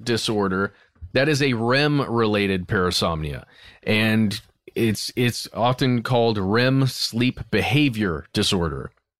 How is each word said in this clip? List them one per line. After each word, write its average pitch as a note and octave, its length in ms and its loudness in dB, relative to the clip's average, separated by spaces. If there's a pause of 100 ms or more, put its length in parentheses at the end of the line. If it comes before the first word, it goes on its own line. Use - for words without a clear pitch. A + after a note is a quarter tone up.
disorder. G2+ 680 0 (400)
That C3+ 160 4
is C#3 100 0
a C#3 140 2
rem-related A2+ 1120 0
parasomnia. E2+ 760 -2 (400)
And A2 540 2 (360)
it's, G#2+ 420 -2
it's A#2+ 380 -2
often B2 480 0
called A#2 340 2
rem B2 500 2
sleep B2 540 -2 (100)
behavior G#2+ 840 0
disorder. E2+ 560 0 (300)